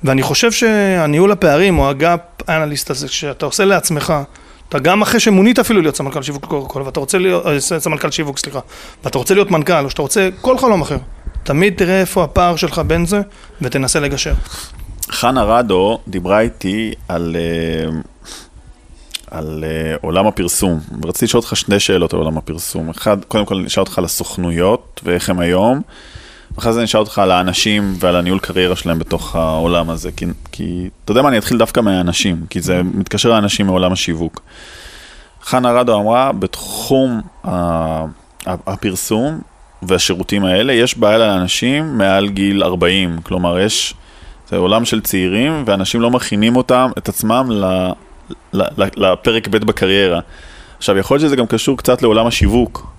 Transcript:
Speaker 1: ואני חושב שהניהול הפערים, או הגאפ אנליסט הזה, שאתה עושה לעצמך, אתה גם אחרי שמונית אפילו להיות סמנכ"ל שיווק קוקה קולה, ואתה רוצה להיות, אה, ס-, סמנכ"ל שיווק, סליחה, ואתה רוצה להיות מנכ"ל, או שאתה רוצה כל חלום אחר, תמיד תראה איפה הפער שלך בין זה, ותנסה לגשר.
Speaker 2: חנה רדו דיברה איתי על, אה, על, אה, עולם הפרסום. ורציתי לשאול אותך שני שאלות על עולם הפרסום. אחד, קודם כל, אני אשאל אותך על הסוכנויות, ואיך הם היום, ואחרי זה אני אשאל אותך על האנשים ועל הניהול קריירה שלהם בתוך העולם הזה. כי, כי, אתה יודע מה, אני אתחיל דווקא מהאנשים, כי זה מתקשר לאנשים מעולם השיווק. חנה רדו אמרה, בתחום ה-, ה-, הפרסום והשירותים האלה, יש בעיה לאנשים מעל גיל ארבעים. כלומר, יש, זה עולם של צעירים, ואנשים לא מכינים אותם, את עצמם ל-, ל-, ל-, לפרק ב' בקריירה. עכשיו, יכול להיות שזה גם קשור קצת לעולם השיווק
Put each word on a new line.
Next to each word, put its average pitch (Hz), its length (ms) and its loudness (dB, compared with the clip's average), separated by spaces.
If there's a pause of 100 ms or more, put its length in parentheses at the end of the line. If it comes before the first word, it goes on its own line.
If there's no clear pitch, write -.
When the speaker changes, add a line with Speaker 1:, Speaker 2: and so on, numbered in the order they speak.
Speaker 1:
ואני 135 200 2
חושב 226 280 2
שהניהול 190 800 2
הפערים, 175 480 4
או 135 100 4
הגאפ 160 300 2 (300)
אנליסט 151 400 -2
הזה, 139 180 -6
שאתה 143 380 -6
עושה 170 200 0
לעצמך, 170 480 2 (560)
אתה 147 100 0
גם 180 220 2
אחרי 226 180 2
שמונית 208 400 6
אפילו 220 220 4
להיות 151 140 2
סמנכ"ל 139 260 -6
שיווק 143 240 -8
קוקה 143 280 -4
קולה, 135 120 -6
ואתה 135 140 -6
רוצה 139 180 -2
להיות, 180 280 2
אה, 147 140 0
ס-, - 200 -4
סמנכ"ל 151 320 -4
שיווק, 143 280 -6
סליחה, 139 200 -8 (440)
ואתה 139 140 -2
רוצה 127 160 2
להיות 196 180 2
מנכ"ל, 156 340 2
או 135 40 -4
שאתה - 120 -6
רוצה 185 280 0 (120)
כל 254 160 2
חלום 226 240 2
אחר, 143 160 -4 (460)
תמיד 175 340 2
תראה 185 240 2
איפה 180 220 0
הפער 175 320 2
שלך 175 320 -2
בין 170 180 2
זה, 202 160 0 (400)
ותנסה 135 380 0
לגשר. 143 340 -2 (760)
Speaker 2:
חנה 123 320 2
רדו 107 640 2
דיברה 92 320 2
איתי 110 540 -2 (140)
על, 85 320 -2
אה, 82 520 -2 (1400)
על, 78 360 -8
אה, 80 340 -4
עולם 90 260 2
הפרסום. 90 520 0 (240)
ורציתי 87 220 -2
לשאול 117 180 2
אותך - 120 -6
שני 101 240 0
שאלות 90 340 2
על 87 60 -2
עולם 80 180 -2
הפרסום. 80 520 -8
אחד, 101 280 0 (100)
קודם 107 180 0
כל, 101 100 -4
אני 92 120 -4
אשאל - 140 -2
אותך - 160 -2
על 90 80 0
הסוכנויות, 87 1000 -2
ואיך 87 260 -2
הם 90 100 0
היום, 95 420 2 (760)
ואחרי 117 180 -2
זה 113 60 0
אני 117 60 0
אשאל 110 140 2
אותך 107 200 -2
על 92 120 4
האנשים 95 680 0
ועל 90 160 2
הניהול 90 240 0
קריירה 90 360 0
שלהם 85 240 -2
בתוך - 360 -6
העולם 82 540 0
הזה. 82 220 -8
כי, 82 140 -8 (260)
כי, 90 380 -8 (160)
אתה - 60 -2
יודע 117 100 4
מה, 143 80 4
אני 123 80 2
אתחיל 113 200 0
דווקא 113 220 2
מהאנשים, 90 720 0
כי 90 120 -6
זה 90 200 0 (120)
מתקשר 98 360 0
לאנשים 104 360 2
מעולם 92 260 2
השיווק. 82 500 -4 (1040)
חנה 123 280 2
רדו 120 300 4
אמרה, 120 300 2
בתחום 123 880 -2 (220)
ה-, - 80 -6
ה-, 82 540 -2 (400)
הפרסום 98 920 -4 (420)
והשירותים 92 640 0
האלה, 104 280 2
יש 120 240 2
בעיה 110 200 4
לאנשים 117 800 0
מעל 98 320 2
גיל 98 340 0
ארבעים. 90 600 0
כלומר, 90 360 -2
יש, - 340 -2 (560)
זה - 80 -2
עולם 101 280 2
של 110 160 0
צעירים, 107 640 0
ואנשים 98 360 0
לא 117 80 2
מכינים 117 460 0
אותם, 127 420 2
את - 120 -6
עצמם 117 420 0
ל-, 92 400 0 (640)
ל-, 95 100 0 (140)
ל-, 98 340 2
לפרק 110 360 0
ב' 104 100 0
בקריירה. 98 600 2 (580)
עכשיו, 98 200 0
יכול 98 200 2
להיות 156 100 2
שזה 135 80 2
גם 123 120 2
קשור 123 300 0
קצת - 240 2
לעולם 113 260 4
השיווק 117 600 0 (120)